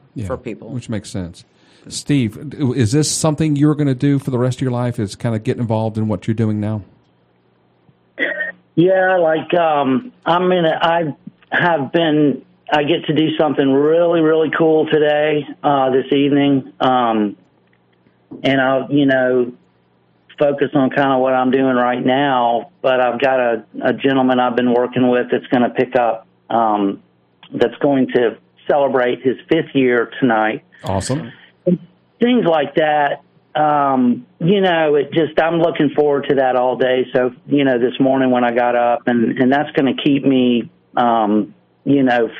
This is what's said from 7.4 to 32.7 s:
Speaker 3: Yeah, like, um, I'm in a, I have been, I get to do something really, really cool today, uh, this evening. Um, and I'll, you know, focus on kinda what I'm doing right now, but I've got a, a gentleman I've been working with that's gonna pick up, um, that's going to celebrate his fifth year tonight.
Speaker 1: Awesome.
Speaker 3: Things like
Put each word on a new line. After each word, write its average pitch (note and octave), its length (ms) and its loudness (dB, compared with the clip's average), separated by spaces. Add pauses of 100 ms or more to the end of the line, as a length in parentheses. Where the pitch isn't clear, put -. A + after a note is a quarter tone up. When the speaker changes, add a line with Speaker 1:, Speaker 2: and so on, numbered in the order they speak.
Speaker 3:
Yeah, F#3 420 2
like, D#3+ 360 -2
um, C#3+ 580 0 (140)
I'm F3+ 240 0
in F3+ 140 2
a, D#3+ 180 0
I E3 340 -2 (360)
have D3+ 400 0
been, D3+ 520 0 (280)
I D3+ 100 2
get D#3 240 -2
to D#3 80 -2
do D#3 240 0
something C#3+ 340 0
really, E3 480 2
really D#3+ 360 2
cool D#3+ 340 2
today, D3+ 560 0 (160)
uh, C#3 280 0
this B2+ 220 0
evening. C#3+ 680 2
Um, A2+ 560 0 (1080)
and C3+ 180 0
I'll, C3 300 0
you C#3+ 160 2
know, B2+ 460 0 (880)
focus C#3+ 340 0
on C3 160 2
kinda C3+ 280 2
what C3 160 2
I'm B2+ 180 2
doing C3+ 240 2
right B2 280 0
now, B2+ 680 0 (120)
but B2+ 180 2
I've A#2+ 200 -2
got C3 180 2
a, A#2 260 -2 (180)
a C3 100 0
gentleman B2+ 480 0
I've B2 160 0
been B2 160 2
working B2 360 0
with B2 220 0
that's B2 160 -2
gonna A#2+ 240 0
pick B2+ 240 -2
up, A#2 320 0 (240)
um, G#2 500 0 (520)
that's B2+ 240 -2
going C#3 320 0
to B2 280 0 (300)
celebrate B2+ 560 0
his B2 140 -2 (120)
fifth D#3+ 260 -2
year B2 440 2
tonight. A2 460 0 (180)
Speaker 1:
Awesome. A2+ 480 -6 (920)
Speaker 3:
Things A#3+ 240 2
like D#3+ 300 0